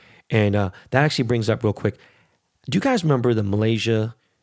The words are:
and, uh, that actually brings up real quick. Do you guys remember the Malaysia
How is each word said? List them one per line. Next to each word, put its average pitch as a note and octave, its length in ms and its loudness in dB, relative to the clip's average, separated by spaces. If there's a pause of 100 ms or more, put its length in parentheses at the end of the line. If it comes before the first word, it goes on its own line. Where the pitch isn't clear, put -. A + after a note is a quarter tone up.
(300)
and, G#2 240 2
uh, G2 160 0 (200)
that C3+ 140 2
actually D3 200 -2
brings A2+ 260 -2
up G#2+ 140 -2
real G#2 80 2
quick. - 240 -4 (760)
Do C#3 60 0
you G3 40 0
guys B3+ 220 0
remember B2 320 2
the A2 80 0
Malaysia A2 720 -2 (280)